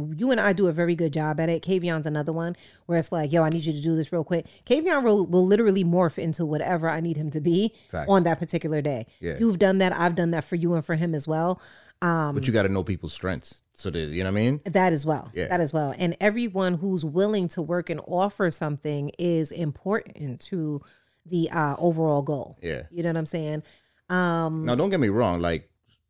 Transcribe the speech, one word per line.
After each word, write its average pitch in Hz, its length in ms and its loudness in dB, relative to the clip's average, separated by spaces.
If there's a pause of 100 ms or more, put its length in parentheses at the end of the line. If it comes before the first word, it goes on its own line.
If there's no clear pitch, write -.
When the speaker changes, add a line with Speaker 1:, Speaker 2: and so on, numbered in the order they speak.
(160)
Speaker 1:
you 247 160 0
and 220 80 2
I 202 120 4
do 185 140 2
a 170 60 4
very 170 240 0
good 160 160 0
job 151 260 -2
at 160 100 0
it. 165 140 0
Kavion's 170 440 -2
another 151 260 -2
one 165 240 -4 (300)
where 170 120 2
it's 160 140 -2
like, 156 180 -2
"Yo, 165 140 4
I 156 60 2
need 165 140 -2
you 160 80 -2
to 147 80 -6
do 165 140 0
this 160 160 -2
real 165 140 -2
quick." 170 220 -2 (200)
Kavion 302 380 2
will, 208 220 4
will 180 200 4
literally 202 380 4
morph 170 340 2
into 165 260 -2
whatever 156 460 0
I 156 100 -2
need 165 160 -2
him 151 140 -4
to 156 100 -4
be 175 320 2 (160)
Speaker 2:
Facts. - 220 -6
Speaker 1:
on 190 140 6
that 160 160 0
particular 156 420 -2
day. 135 240 -4 (140)
Speaker 2:
Yeah. 85 180 -4
Speaker 1:
You've 214 220 2
done 190 180 4
that. 185 180 4
I've 170 200 2
done 170 160 2
that 160 120 -2
for 180 120 -4
you 170 180 2
and 160 100 0
for 165 120 -2
him 165 180 0
as 147 140 -4
well. 165 320 0 (420)
Um, 160 320 0
Speaker 2:
But 135 140 -2
you 117 40 4
gotta 101 160 4
know 95 140 0
people's 82 300 -6
strengths. - 500 -8 (120)
So - 160 -8
the, 80 100 -4
you 80 240 -4
know 95 80 0
what 104 80 2
I - 40 2
mean? 139 200 0
Speaker 1:
That 185 280 2
as 147 140 -2
well. 147 260 -2
Speaker 2:
Yeah. - 140 -4
Speaker 1:
That 180 140 0
as 151 120 0
well. 147 240 0
And 170 240 -2
everyone 196 540 0
who's 175 300 -2
willing 185 460 0
to 175 120 -6
work 170 280 -4
and 156 180 -6
offer 185 420 0
something 147 680 -4
is 165 320 0
important 156 920 -6
to 151 400 -4 (420)
the, 165 260 0
uh, 151 280 0
overall 160 440 2
goal. 143 380 -6
Speaker 2:
Yeah. 78 300 -6
Speaker 1:
You 170 140 -6
know 170 60 0
what 165 80 -2
I'm 156 80 -4
saying? 156 360 -6 (460)
Um, 165 560 0
Speaker 2:
Now, 120 100 0
don't 170 160 0
get 185 100 0
me 113 100 4
wrong. 98 300 2
Like, 85 300 -2 (400)